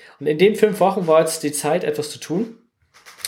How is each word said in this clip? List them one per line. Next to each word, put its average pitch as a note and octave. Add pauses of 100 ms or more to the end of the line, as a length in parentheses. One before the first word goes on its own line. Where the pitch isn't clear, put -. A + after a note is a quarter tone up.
(180)
Und C#3
in D3+
den G#3
fünf G3+
Wochen F#3+
war D#3+
jetzt D#3+
die C#3+
Zeit, D#3
etwas -
zu B2
tun. F#3+ (680)